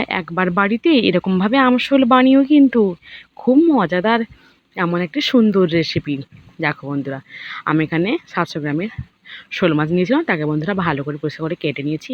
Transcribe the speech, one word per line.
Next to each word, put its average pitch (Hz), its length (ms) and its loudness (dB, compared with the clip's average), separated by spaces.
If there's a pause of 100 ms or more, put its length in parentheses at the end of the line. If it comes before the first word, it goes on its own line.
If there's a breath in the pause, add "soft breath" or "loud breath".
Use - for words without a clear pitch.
(100)
একবার 180 400 -2
বাড়িতে 202 400 0 (100)
এরকমভাবে 190 580 0
আমশোল 254 460 2
বানিয়েও 254 400 6
কিন্তু 269 380 4 (540 loud breath)
খুব 254 200 2 (100)
মজাদার 220 540 2 (560 soft breath)
এমন 175 240 0
একটি 180 220 -4
সুন্দর 214 460 2
রেসিপি। 156 460 -2 (440)
দেখো 151 280 -4
বন্ধুরা, 139 320 -6 (460 loud breath)
আমি 156 200 0
এখানে 165 260 -2 (160)
সাতশো 170 340 -6
গ্রামের 151 320 -6 (580 loud breath)
শোল 170 240 0
মাছ 151 160 0
নিয়েছিলাম, 180 340 0
তাকে 165 220 -4
বন্ধুরা 151 300 -2
ভালো 160 260 -2
করে 147 160 -8
পরিষ্কার 156 260 -8
করে 175 120 -6
কেটে 143 260 -6
নিয়েছি। 151 320 -6